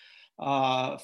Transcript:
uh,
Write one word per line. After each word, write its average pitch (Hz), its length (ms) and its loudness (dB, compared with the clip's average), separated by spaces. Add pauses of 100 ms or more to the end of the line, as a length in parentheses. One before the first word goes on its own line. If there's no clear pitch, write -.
(380)
uh, 135 680 0